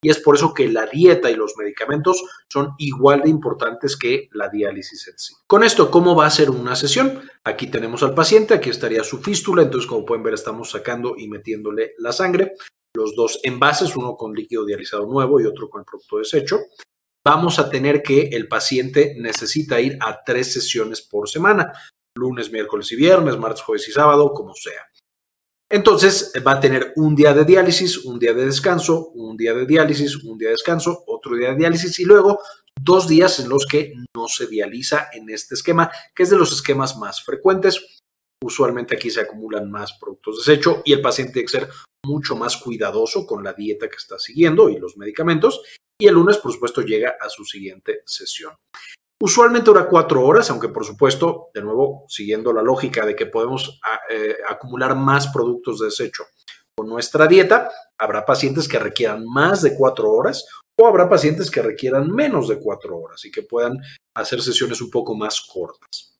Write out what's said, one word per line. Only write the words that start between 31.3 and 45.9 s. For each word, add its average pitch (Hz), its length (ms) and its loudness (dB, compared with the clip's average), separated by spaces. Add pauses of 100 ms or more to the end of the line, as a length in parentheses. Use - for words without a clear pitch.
día 120 140 -2
de 135 80 -4
diálisis 165 420 0
y 180 60 -2
luego 202 340 6 (420)
dos 170 280 4
días 175 320 4
en 123 80 -6
los 135 180 0
que 147 280 -2 (220)
no 117 120 -8
se 123 180 -6
dializa 110 640 -4
en 110 180 -18
este 110 260 -12
esquema, 165 340 0 (240)
que - 80 0
es 180 80 2
de 202 60 6
los 170 160 2
esquemas 135 440 -4
más 202 280 -12
frecuentes. - 760 -2 (440)
Usualmente 120 500 -4
aquí 117 160 -6
se 110 120 -4
acumulan 107 460 -10
más 104 300 -12
productos 104 380 -12
de 127 160 4
desecho 147 320 2
y 143 80 4
el 139 80 2
paciente 127 320 -4
tiene 123 140 -4
que 139 120 -4
ser 120 100 -6 (360)
mucho 139 320 -6
más 117 220 -6
cuidadoso 110 680 -4
con 101 160 -8
la 98 120 -10
dieta 104 340 -8
que - 80 -14
está - 220 -16
siguiendo 160 500 4
y 98 80 -2
los 90 220 -14
medicamentos. 160 640 -2 (360)